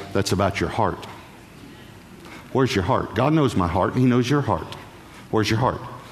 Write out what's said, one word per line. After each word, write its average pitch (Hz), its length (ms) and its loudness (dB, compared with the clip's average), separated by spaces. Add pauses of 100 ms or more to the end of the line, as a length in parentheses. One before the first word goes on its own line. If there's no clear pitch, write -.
(140)
that's 98 180 0
about 95 280 0
your 82 100 0
heart. - 380 -2 (1400)
Where's 127 220 2
your 95 100 2
heart? 92 300 0
God 139 200 2
knows 147 220 4
my 90 120 4
heart, 95 260 2
and 131 80 2
he 127 60 6
knows 120 200 4
your 143 140 2
heart. 101 340 -2 (540)
Where's 110 180 2
your 110 120 2
heart? 120 200 0 (320)